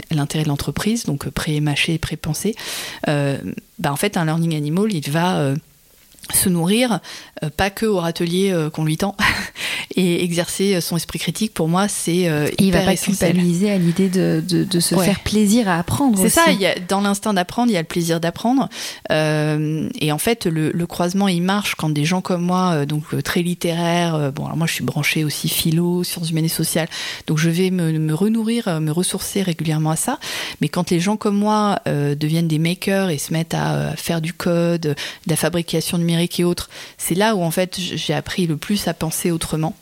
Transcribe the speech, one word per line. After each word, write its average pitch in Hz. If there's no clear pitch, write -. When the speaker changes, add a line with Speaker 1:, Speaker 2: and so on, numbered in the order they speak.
Speaker 1:
l'intérêt 151
de 151
l'entreprise, 151
donc 143
pré-mâché, 151
pré-pensé. 160
Euh, 143
bah, 156
en 143
fait, 208
un 180
learning 160
animal, 170
il 143
va, 175
euh, 139
se -
nourrir, 190
euh, 156
pas 196
que 202
au 208
râtelier, 170
euh, 156
qu'on 156
lui 156
tend, 196
<laughs> -
et 175
exercer, 180
euh, 170
son 175
esprit -
critique, 214
pour 160
moi, 185
c'est, 175
euh, 147
Speaker 2:
Et 202
il 190
va 175
Speaker 1:
hyper 185
Speaker 2:
pas 190
Speaker 1:
essentiel. 180
Speaker 2:
culpabiliser 180
à 196
l'idée 175
de, 170
de, 165
de 175
se 170
Speaker 1:
Ouais. 185
Speaker 2:
faire 196
plaisir 214
à 170
apprendre 226
Speaker 1:
C'est 190
Speaker 2:
aussi. -
Speaker 1:
ça, 330
il 233
y 190
a, 165
dans 196
l'instinct 202
d'apprendre, 226
il 208
y -
a 165
le 156
plaisir 170
d'apprendre. 220
Euh, 156
et 151
en 151
fait, 233
le, 156
le 170
croisement, 190
il 175
marche 196
quand 156
des 147
gens 180
comme 180
moi, 180
euh, 143
donc, 151
euh, 139
très -
littéraires, 170
euh, 143
bon, 143
alors 143
moi, 165
je -
suis -
branchée 151
aussi 151
philo, 175
sciences 175
humaines 160
et 160
sociales, 160
donc 156
je 165
vais 185
me, 170
me 156
renourrir, 220
euh, 160
me 156
ressourcer 185
régulièrement 156
à 160
ça. 262
Mais 151
quand -
les 175
gens 202
comme 202
moi, 208
euh, 143
deviennent 156
des 151
makers 185
et 151
se -
mettent 165
à, 156
euh, 147
faire 170
du 160
code, 170
de 147
la 165
fabrication 165
numérique 170
et 180
autres, 175
c'est -
là 214
où, 180
en 165
fait, 185
j-, 175
j'ai 156
appris 156
le 156
plus 208
à 170
penser 165
autrement. 160